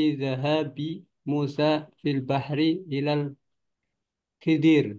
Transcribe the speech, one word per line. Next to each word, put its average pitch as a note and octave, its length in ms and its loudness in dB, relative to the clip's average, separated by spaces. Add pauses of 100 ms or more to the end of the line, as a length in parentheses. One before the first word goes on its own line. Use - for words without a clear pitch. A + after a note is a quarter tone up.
(200)
zahabi D3 840 -2 (240)
Musa D3 580 0 (140)
fil C#3 280 -2
bahri D3+ 600 0
ilal D3 340 -2 (1160)
Khidir. D3+ 460 4 (120)